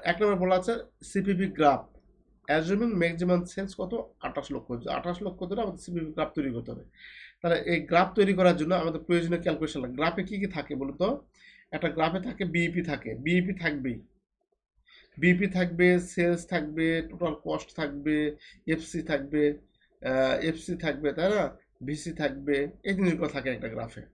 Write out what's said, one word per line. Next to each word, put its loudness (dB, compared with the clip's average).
এক 0
নম্বর 4
বলা 4
আছে 0
সিপিবি 0
গ্রাফ 2
অ্যাজিউমিং 2
ম্যাক্সিমাম 2
সেলস -8
কত? -6
আঠাশ -8
লক্ষ। -6
যে -8
আঠাশ -4
লক্ষ -8
ধরে -4
আমাদের -6
সিপিবি -6
গ্রাফ -2
তৈরি -2
করতে -6
হবে। -12
তাহলে 2
এই 2
গ্রাফ 4
তৈরি 6
করার 6
জন্য 0
আমাদের 0
প্রয়োজনীয় 0
ক্যালকুলেশন -2
লাগে। -6
গ্রাফে 0
কী -6
কী -2
থাকে -6
বলুন -6
তো? 0
একটা -2
গ্রাফে 0
থাকে -6
বিইপি 2
থাকে, -4
বিইপি 2
থাকবেই, -4
বিইপি 4
থাকবে, 4
সেলস 0
থাকবে, -2
টোটাল -4
কস্ট -6
থাকবে, -2
এফসি -4
থাকবে, 2
আহ, 2
এফসি -2
থাকবে, -2
তাই 2
না? 0
ভিসি -6
থাকবে, 0
এই -2
জিনিসগুলো 2
থাকে -4
একটা -4
গ্রাফে -8